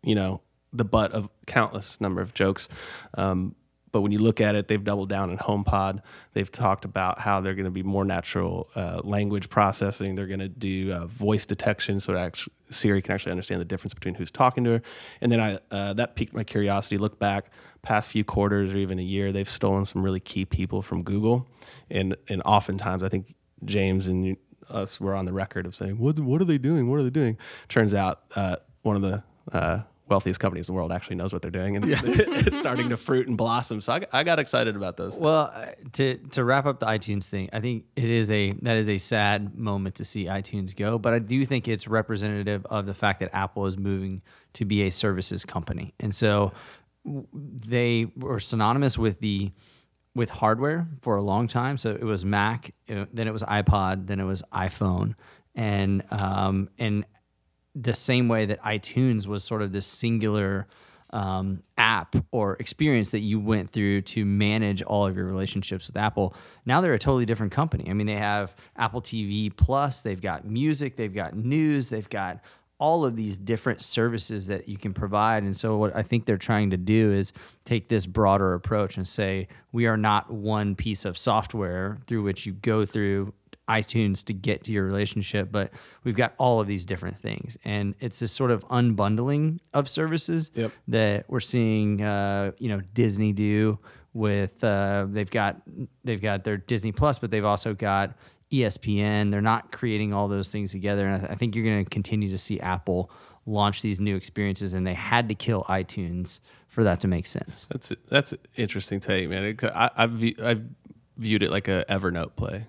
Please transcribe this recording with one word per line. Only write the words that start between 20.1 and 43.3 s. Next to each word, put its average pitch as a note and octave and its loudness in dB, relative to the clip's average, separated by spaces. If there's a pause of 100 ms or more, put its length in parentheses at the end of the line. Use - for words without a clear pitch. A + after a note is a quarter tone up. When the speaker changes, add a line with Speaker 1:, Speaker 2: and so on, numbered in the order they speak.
Speaker 1:
key - -4
people G2 -2
from F2+ -6
Google. G#2+ 2 (440)
And, F#2+ 0 (140)
and F#2+ -2
oftentimes, F#2+ 4
I F#2 -2
think - -4 (280)
James F#2+ 2
and F#2 2
you, F#2 0 (340)
us G2 -6
were G2 -2
on F#2+ -2
the F#2 -4
record F#2+ -4
of F2+ -10
saying, G2 -6
"What, D3 2
what C#3+ 2
are F#3+ 4
they D3+ 4
doing? C3 2
What C#3+ 2
are C#3 2
they B2+ 2
doing?" C3 2 (320)
Turns G#2+ 6
out, F#2+ 2 (140)
uh, F#2 0 (260)
one G#2+ 2
of G2 2
the, G2 0 (300)
uh, E2+ 0 (280)
wealthiest G2 2
companies F2 -2
in F2+ -4
the - -2
world E2+ -2
actually F2+ -6
knows F#2+ -4
what F#2 -4
they're D#2+ -6
doing, F#2+ -2
and G#2 0
Speaker 2:
Yeah. D3 2
Speaker 1:
<laughs> - -4
it's - 4
starting B2 -2
to A#2 0
fruit B2+ 0
and A#2 0
blossom. A#2 0
So A#2 -2
I, F#3 -4
I C#3 2
got E3+ 4
excited A#2 0
about F#2 -6
those. F2+ -6
Speaker 2:
Well, D#3 2
uh, A2+ -12 (280)
to, B2+ 0 (140)
to B2+ 0
wrap C3+ 4
up C3+ 0
the A2 0
iTunes G#2 -2
thing, F#2+ -4
I A2 -4
think A#2 -4 (100)
it B2 0
is A2+ 4
a, G2+ 2 (100)
that A#2 2
is G#2+ 2
a G2 2
sad G#2 0
moment G2+ -4
to - -8
see G2 -4
iTunes F#2+ -6
go, G#2+ 0
but A#2 2
I A#2 2
do B2 0
think B2 0
it's A2 -2
representative G#2 0
of G#2 -2
the G2 -6
fact G2 2
that F#2 -2